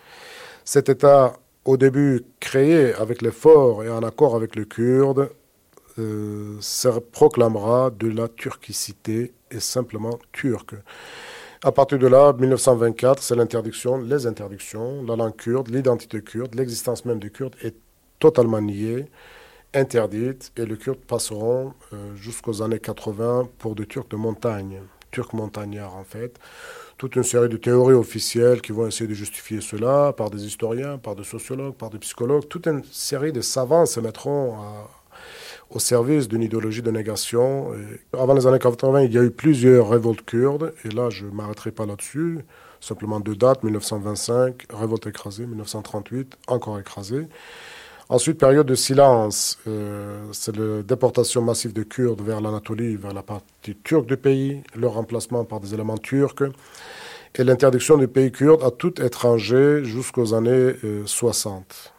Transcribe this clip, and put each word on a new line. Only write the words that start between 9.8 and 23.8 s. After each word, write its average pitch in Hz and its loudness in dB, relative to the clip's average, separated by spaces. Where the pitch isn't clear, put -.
turc. - -6
À 139 2
partir 139 4
de 127 6
là, 139 10
mille 131 4
neuf 127 2
cent 123 6
vingt-quatre, 117 2
c'est - -2
l'interdiction, 117 -2
les 127 -4
interdictions, 110 -10
la 113 -4
langue 110 -4
kurde, 120 -4
l'identité 120 -2
kurde, 113 -10
l'existence 120 -6
même 117 -4
des 104 -12
Kurdes 131 -12
est 113 -10
totalement 117 4
niée, 110 -6
interdite, 120 -2
et 117 -6
les 107 -8
Kurdes 131 -8
passeront, 120 -6
euh, 101 -16
jusqu'aux 107 -10
années 113 -4
quatre-vingts 113 -4
pour 110 -8
des 110 -8